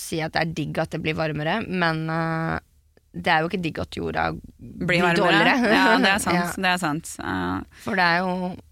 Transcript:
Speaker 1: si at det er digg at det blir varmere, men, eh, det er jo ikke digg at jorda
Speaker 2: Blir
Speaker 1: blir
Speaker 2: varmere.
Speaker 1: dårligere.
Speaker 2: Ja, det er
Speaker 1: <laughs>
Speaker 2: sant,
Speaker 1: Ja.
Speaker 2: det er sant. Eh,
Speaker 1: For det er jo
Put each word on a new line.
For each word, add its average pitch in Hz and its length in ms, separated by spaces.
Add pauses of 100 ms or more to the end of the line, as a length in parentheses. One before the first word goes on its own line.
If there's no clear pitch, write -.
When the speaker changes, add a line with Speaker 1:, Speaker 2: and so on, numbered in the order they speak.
Speaker 1:
si - 240
at 160 80
det 151 80
er 160 160
digg 156 240
at 160 160
det 165 80
blir 160 100
varmere, 160 440 (100)
men, 165 400
eh, 160 480 (560)
det 175 180
er 160 140
jo 175 80
ikke 190 100
digg 156 160
at - 160
jorda 160 380
Speaker 2:
Blir - 540
Speaker 1:
blir 180 180
Speaker 2:
varmere. 170 160
Speaker 1:
dårligere. 202 560
Speaker 2:
Ja, 220 240
det 202 100
er 208 120
Speaker 1:
<laughs> - 20
Speaker 2:
sant, 180 160
Speaker 1:
Ja. 175 160
Speaker 2:
det 190 160
er 180 80
sant. 160 380
Eh, 92 400 (260)
Speaker 1:
For 220 100
det 180 140
er 175 160
jo 180 300 (160)